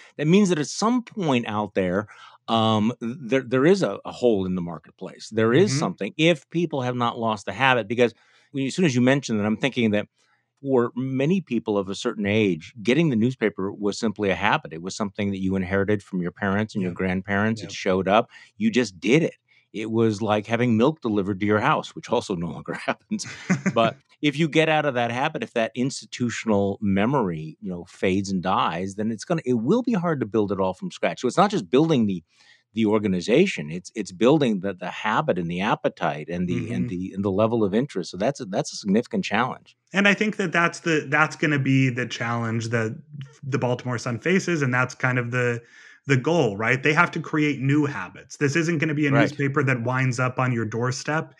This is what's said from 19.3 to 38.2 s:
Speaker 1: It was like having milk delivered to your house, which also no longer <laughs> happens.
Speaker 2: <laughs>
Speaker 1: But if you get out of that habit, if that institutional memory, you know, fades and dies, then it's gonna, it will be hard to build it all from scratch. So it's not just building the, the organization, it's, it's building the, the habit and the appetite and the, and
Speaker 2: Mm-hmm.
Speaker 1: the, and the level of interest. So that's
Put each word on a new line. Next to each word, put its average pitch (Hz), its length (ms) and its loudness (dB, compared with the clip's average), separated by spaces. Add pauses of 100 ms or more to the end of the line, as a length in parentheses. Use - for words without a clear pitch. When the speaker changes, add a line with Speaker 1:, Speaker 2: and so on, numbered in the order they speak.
Speaker 1:
It 110 180 -6
was 113 300 2
like 107 260 0
having 117 300 2
milk 143 240 2
delivered 104 400 0
to 104 40 0
your 104 140 4
house, 131 340 0
which - 160 -14
also 117 280 -2
no 85 100 -4
longer 82 260 -8
<laughs> - 120 -12
happens. - 420 -6 (220)
Speaker 2:
<laughs> 170 240 -2
Speaker 1:
But 113 240 2 (240)
if 147 180 0
you 165 80 2
get 156 220 2
out 151 160 2
of 139 80 0
that 120 180 0
habit, 135 320 -4
if - 80 -8
that 113 240 -2
institutional 110 1080 -2
memory, 98 800 0
you 104 80 -8
know, 87 160 -8
fades 98 460 -2
and 92 100 0
dies, 95 540 -2
then 107 160 -4
it's 110 140 -8
gonna, 165 200 0
it 127 100 2
will 147 280 2
be 240 100 -2
hard 170 280 0
to 120 40 -4
build 104 260 0
it 95 80 -2
all 92 140 0
from 92 180 -10
scratch. - 300 -4
So 123 60 0
it's 117 100 -4
not 202 140 6
just 120 180 -4
building 143 360 4
the, 95 180 -2 (500)
the 113 140 0
organization, 101 800 2
it's, 87 260 -10
it's 101 160 -8
building 113 500 4
the, 98 120 -4
the 90 160 -10
habit 117 480 -2
and 85 120 -2
the 87 120 -4
appetite 92 680 -2
and 87 180 -2
the, 85 260 -4
and 120 120 -2
Speaker 2:
Mm-hmm. - 20 -4
Speaker 1:
the, 95 260 -6
and 98 100 -4
the 101 80 0
level 110 320 2
of 95 100 2
interest. 107 380 -2
So 90 60 -12
that's 120 220 -2